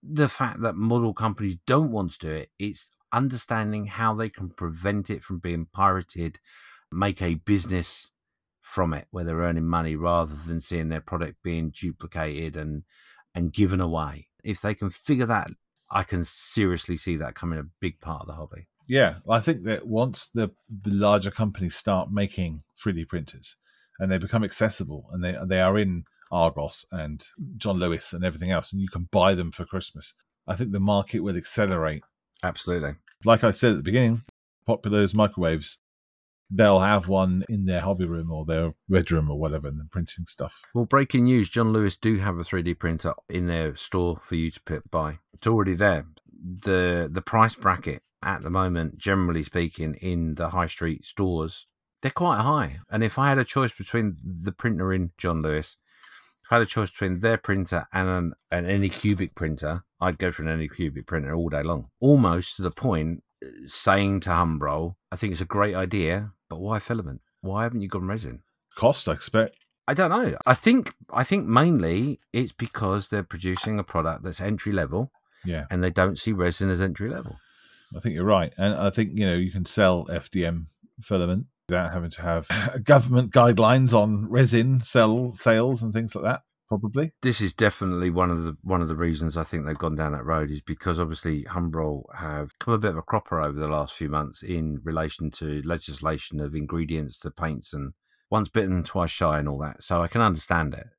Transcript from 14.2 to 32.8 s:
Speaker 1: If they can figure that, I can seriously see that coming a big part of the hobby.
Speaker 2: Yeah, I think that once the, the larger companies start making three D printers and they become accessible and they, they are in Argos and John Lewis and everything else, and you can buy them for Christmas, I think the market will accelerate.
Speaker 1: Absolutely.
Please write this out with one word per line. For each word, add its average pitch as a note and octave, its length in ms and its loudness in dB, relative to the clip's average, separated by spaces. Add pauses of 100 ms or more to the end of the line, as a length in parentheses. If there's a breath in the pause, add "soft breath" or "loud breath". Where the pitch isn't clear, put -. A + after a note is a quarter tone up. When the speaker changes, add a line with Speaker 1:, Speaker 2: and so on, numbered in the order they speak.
Speaker 1:
If G#2 160 -6
they G#2 140 -4
can G2 160 -6
figure B2+ 360 -2
that, G#2+ 240 -2 (400)
I G2 120 0
can F2+ 220 -4
seriously F2+ 720 -2
see E2+ 200 -4
that D2 180 -8
coming D#2+ 240 -6
a D2+ 60 -8 (160)
big F2+ 200 -6
part D#2 200 -10
of D2 60 -14
the D2+ 80 -14
hobby. E2 340 -16 (180)
Speaker 2:
Yeah, A#2+ 300 4 (120)
I A2+ 120 4
think G#2+ 240 0
that G#2+ 220 -4
once A#2 460 -2
the, A2 180 0 (180)
the G2+ 240 -4
larger G2+ 380 4
companies G2 440 -2
start F#2 360 0
making F#2 520 -2 (180)
three G#2 120 -2
D E2 120 -4
printers D2 520 -10 (420 soft breath)
and F#2+ 140 0
they F#2 60 2
become G#2 260 0
accessible F#2 680 -4
and F2+ 120 -4
they, F2+ 100 -2 (120)
they F#2 140 4
are F#2+ 180 6
in F2+ 260 0 (260 soft breath)
Argos D#2+ 640 0
and D2+ 320 -8 (320)
John G2 220 -2
Lewis E2+ 340 0
and F2 100 -6
everything F2+ 280 -2
else, E2+ 200 0
and G2 120 -2
you F#2+ 60 -2
can F2 220 -6
buy F#2+ 240 6
them F2 160 -2
for F2 140 -10
Christmas, - 480 -10 (340)
I F#2+ 100 -4
think A2 160 -4
the G2 80 0
market G2+ 400 2
will F2+ 180 -2
accelerate. E2 640 -2 (400)
Speaker 1:
Absolutely. E2+ 540 -4 (280)